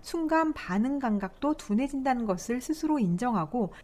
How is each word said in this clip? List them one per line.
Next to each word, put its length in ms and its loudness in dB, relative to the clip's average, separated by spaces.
순간 500 2
반응 480 0
감각도 540 0
둔해진다는 720 0
것을 340 -2
스스로 400 0
인정하고 720 0